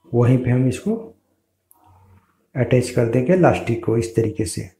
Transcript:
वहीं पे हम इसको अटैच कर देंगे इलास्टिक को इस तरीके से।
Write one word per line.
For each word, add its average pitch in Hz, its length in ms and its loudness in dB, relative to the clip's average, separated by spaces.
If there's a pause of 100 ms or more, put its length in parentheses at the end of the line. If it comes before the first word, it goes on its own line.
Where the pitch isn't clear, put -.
(120)
वहीं 120 260 4
पे 123 120 -2
हम 127 180 2
इसको 160 280 -4 (1600)
अटैच 123 340 0
कर 123 180 0
देंगे 127 260 0
इलास्टिक 120 520 2
को 113 120 0
इस 117 180 -4
तरीके 110 320 -2
से। 107 220 -10 (100)